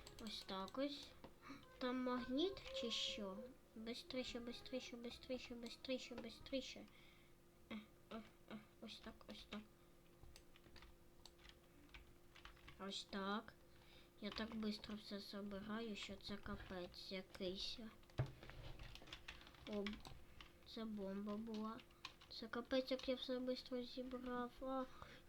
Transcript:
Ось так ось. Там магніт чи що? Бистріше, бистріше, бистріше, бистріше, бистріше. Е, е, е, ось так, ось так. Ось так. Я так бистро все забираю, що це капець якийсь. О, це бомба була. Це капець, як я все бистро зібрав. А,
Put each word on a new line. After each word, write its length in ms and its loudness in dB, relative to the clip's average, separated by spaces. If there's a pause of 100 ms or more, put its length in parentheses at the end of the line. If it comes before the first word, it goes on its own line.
(280)
Ось 200 0
так 320 2
ось. 320 4 (680)
Там 240 6
магніт 600 6 (180)
чи 100 6
що? 460 4 (380)
Бистріше, 680 0
бистріше, 560 -2
бистріше, 580 -2
бистріше, 600 0
бистріше. 680 0 (920)
Е, 40 -2 (380)
е, 100 -4 (280)
е, 80 -4 (220)
ось 240 -8
так, 100 -6 (140)
ось 220 -6
так. 100 0 (3250)
Ось 220 0
так. 420 4 (680)
Я 100 0
так 240 2
бистро 420 2
все 240 -2
забираю, 760 0
що 200 0
це 200 -2
капець 760 0
якийсь. 680 2 (1900)
О, 160 6 (920)
це 100 0
бомба 520 2
була. 400 2 (520)
Це 180 -4
капець, 440 6
як 180 4
я 60 10
все 240 2
бистро 440 2
зібрав. 680 2 (100)
А, 240 4 (440)